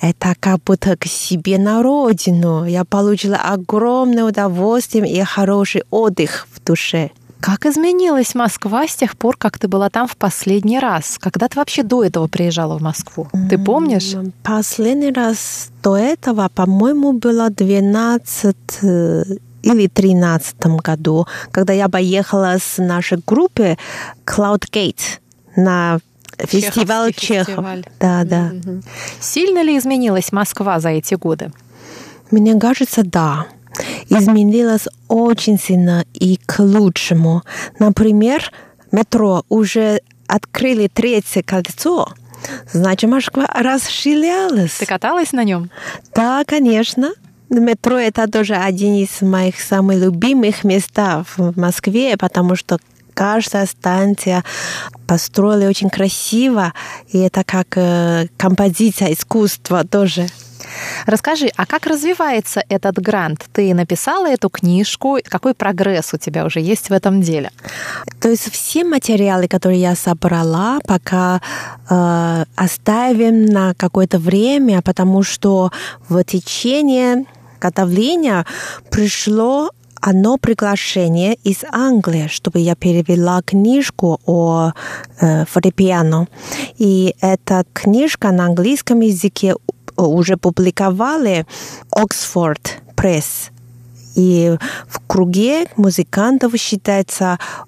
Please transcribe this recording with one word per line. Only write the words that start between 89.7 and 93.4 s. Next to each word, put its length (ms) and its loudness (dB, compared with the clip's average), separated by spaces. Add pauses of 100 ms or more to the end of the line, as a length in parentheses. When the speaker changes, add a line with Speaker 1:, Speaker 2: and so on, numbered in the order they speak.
Speaker 1:
уже 420 2
публиковали 1080 0 (500)
Oxford 640 -2 (360)
Press. 560 -2 (640)